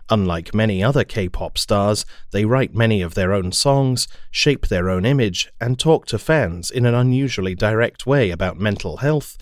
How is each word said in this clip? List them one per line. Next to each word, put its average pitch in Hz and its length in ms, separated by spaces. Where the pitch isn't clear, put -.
Unlike 90 440
many 104 280
other 131 220
K-pop 90 520
stars, 104 480
they 104 120
write 123 300
many 110 260
of 85 140
their 95 180
own 92 180
songs, 135 580
shape - 360
their 92 240
own 92 160
image, 120 440
and 123 180
talk 156 280
to 110 120
fans 131 520
in 123 140
an 120 100
unusually 123 600
direct 110 520
way 131 240
about 87 300
mental 95 380
health, 147 440